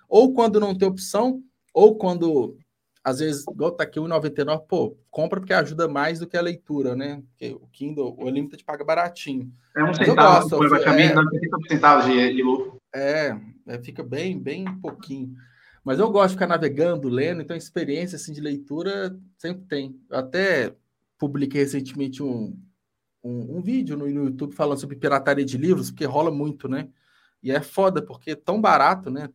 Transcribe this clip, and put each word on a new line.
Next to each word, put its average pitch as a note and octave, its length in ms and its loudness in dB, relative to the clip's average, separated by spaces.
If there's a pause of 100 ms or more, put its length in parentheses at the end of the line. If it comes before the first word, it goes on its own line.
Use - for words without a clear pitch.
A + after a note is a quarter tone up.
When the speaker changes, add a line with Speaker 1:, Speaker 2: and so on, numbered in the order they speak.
Speaker 1:
Ou C4 260 6
quando A3+ 260 4
não G3+ 160 0
tem F#3+ 120 2
opção, A#3 540 -2 (320)
ou G#3+ 220 8
quando, E3+ 600 0 (460)
às C3+ 160 -2
vezes, D3+ 280 -4
igual D3 240 -4
tá E3 120 -4
aqui, D3 160 -6
um D#3 60 -4
e E3+ 40 -8
noventa D3+ 320 -2
e C#3 40 0
nove, D#3 220 -2
pô, E3 300 -2 (140)
compra F3 280 -2
porque F#3 140 -4
ajuda D#3+ 340 0
mais D#3 320 -2
do E3+ 60 -8
que E3+ 100 -10
a F3 60 0
leitura, D3 540 -4
né? C#3+ 340 -8
Porque - 240 -12
o - 140 -18
Kindle, C#3 500 -8
o C3 80 -10
Unlimited C#3+ 380 -6
paga C#3+ 200 -10
baratinho. D#3 680 -4 (260)
Speaker 2:
É D3+ 60 2
um D#3 40 2
Speaker 1:
Mas E3 120 -2
eu F#3+ 60 4
Speaker 2:
centavo, D#3+ 360 8
Speaker 1:
gosto, D3+ 160 0
Speaker 2:
foi D3 120 4
praticamente D3 420 6
Speaker 1:
é. - 40 4
Speaker 2:
noventa D#3 420 2 (120)
centavos C#3+ 360 6
de, B2+ 280 4
de B2+ 80 0
lucro. B2+ 360 0 (160)
Speaker 1:
É, C#3 440 -2 (300)
é, A#2+ 100 -10
fica B2 260 -12
bem, D3+ 360 -6
bem D3+ 260 -8 (160)
pouquinho. C3+ 540 -12 (500)
Mas C#3+ 140 0
eu A3 100 4
gosto G3 200 4
de F#3+ 40 -4
ficar F#3 140 -2
navegando, D#3 600 0
lendo, D3+ 360 -2
então D#3+ 100 -10
a E3+ 40 -8
experiência, D#3+ 580 -6
assim, D3+ 180 -12
de D3 80 -12
leitura F3 720 -6 (220)
sempre F3+ 300 -10
tem. C3+ 280 -6 (140)
Eu - 80 -4
até C#3 560 0 (440)
publiquei C#3+ 440 -2
recentemente C3+ 640 -4
um, A2+ 340 -6 (640)
um, A#2+ 360 -10
um F3+ 40 -8
vídeo F#3 360 -4
no, C#3+ 100 -6
no C#3+ 180 -2
YouTube C3+ 300 -6
falando C#3+ 240 0
sobre C#3+ 160 -12
pirataria C#3 480 0
de B2+ 140 -4
livros, D3+ 340 0
porque - 140 -6
rola D3 260 0
muito, C#3+ 380 -6
né? C#3+ 180 -6 (560)
E C3 80 -4
é D3 100 0
foda, F#3 400 0
porque - 300 -14
é D3 40 -6
tão G3+ 260 -2
barato, F3 480 4
né? C#3 260 -6